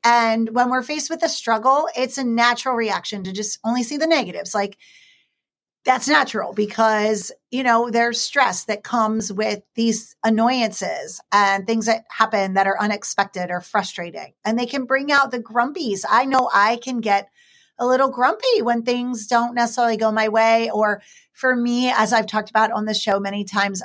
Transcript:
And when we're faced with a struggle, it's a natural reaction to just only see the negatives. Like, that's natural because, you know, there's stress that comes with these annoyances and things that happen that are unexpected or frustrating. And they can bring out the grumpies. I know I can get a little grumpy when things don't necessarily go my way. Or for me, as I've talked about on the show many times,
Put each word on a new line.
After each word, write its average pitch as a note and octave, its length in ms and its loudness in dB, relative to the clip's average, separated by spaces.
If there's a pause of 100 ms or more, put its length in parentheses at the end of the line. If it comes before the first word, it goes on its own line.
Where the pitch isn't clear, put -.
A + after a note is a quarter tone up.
And A3+ 520 2
when B3 160 2
we're B3+ 120 0
faced D4+ 280 -6
with E4 120 -4
a E4 60 0
struggle, B3 680 2
it's B3 240 -4
a C4+ 60 -4
natural A#3+ 500 2
reaction G3+ 500 -4
to F#3+ 80 -6
just G#3 300 -6
only A#3+ 200 0
see C#4+ 160 -4
the D#4+ 80 0
negatives. F#3 480 -2
Like, G3+ 240 -4 (1080)
that's B3+ 240 2
natural C#4+ 440 0
because, G#3+ 800 0 (200)
you B3+ 120 -4
know, A#3+ 280 2
there's A#3 300 2
stress A#3+ 440 0
that - 180 -4
comes A3 500 -2
with G#3 300 -4 (120)
these A3+ 500 -2
annoyances A3 960 0 (120)
and G3 340 2
things A3+ 200 0
that A3+ 240 0
happen G3 440 0
that G3 120 4
are G3 140 0
unexpected G3+ 680 -4
or F3 100 -4
frustrating. F3 760 -6 (100)
And A3+ 140 0
they B3 80 -2
can C4 180 -6
bring C4+ 280 -2
out C#4 180 2
the B3 80 -6
grumpies. A#3+ 720 -2
I A#3 140 4
know C4 280 2
I G#3+ 300 4
can B3 180 -6
get G3 300 0 (480)
a A#3+ 80 -2
little C4 240 4
grumpy G4 500 2
when A#3 220 0
things B3 440 -4
don't A#3+ 280 0
necessarily A#3 420 0
go A3 140 2
my A3 180 0
way. A3+ 420 4
Or G#3 300 0 (320)
for B3+ 220 0
me, A#3+ 360 0
as A3 220 2
I've A3 140 2
talked G#3+ 240 -4
about A3 220 2
on G#3 120 -4
the G#3+ 100 -2
show G3+ 260 0
many G3 240 -6
times, G3 400 -2